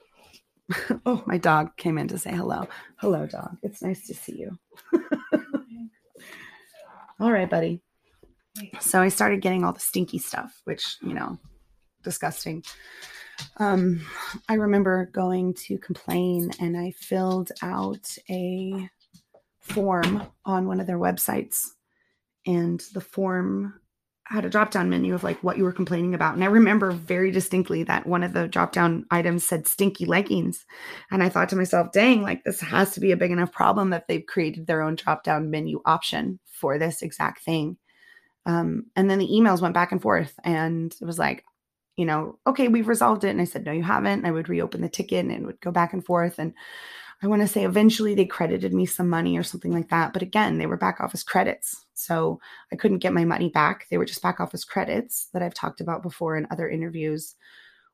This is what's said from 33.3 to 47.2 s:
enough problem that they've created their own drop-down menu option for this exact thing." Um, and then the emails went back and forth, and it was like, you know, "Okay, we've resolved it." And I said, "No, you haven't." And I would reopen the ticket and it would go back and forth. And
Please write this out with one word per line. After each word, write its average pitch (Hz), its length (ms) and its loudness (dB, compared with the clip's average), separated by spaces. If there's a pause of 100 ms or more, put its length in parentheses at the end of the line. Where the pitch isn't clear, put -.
enough 175 220 0
problem 190 380 4
that 170 180 -4
they've - 180 -2
created 160 400 -4
their 160 160 2
own 160 140 -2
drop-down 156 540 0
menu 151 340 -4
option 165 600 0
for 143 320 -2
this 160 260 -2
exact - 420 -4
thing." 160 320 0 (680)
Um, 165 400 0 (100)
and 196 120 6
then 196 120 2
the 185 80 0
emails 208 320 6
went 175 140 0
back 175 180 2
and 185 100 0
forth, 165 400 2
and 165 580 0
it 160 40 -10
was 165 160 -4
like, 139 240 -2 (520)
you 170 80 0
know, 156 440 -2
"Okay, 269 180 4
we've 226 220 4
resolved 226 340 4
it." 196 80 2
And - 100 0
I 175 40 2
said, - 200 -6
"No, 147 60 -6
you 165 140 -2
haven't." 202 340 0
And - 80 -4
I 170 60 0
would 165 160 -4
reopen 175 320 -2
the 170 80 -2
ticket - 360 -2
and - 80 -4
it - 140 -8
would - 140 -12
go 180 100 -6
back 170 220 2
and 185 120 -6
forth. 175 360 0
And 165 120 -4 (720)